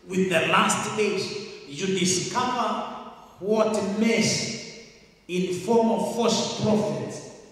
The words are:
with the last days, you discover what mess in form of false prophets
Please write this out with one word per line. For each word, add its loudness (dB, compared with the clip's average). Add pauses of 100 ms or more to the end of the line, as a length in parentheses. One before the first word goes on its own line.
with 2
the 4
last 2
days, -2 (200)
you -6 (120)
discover 0 (400)
what 2 (280)
mess 0 (460)
in -2
form 2
of -2
false 0
prophets -2 (220)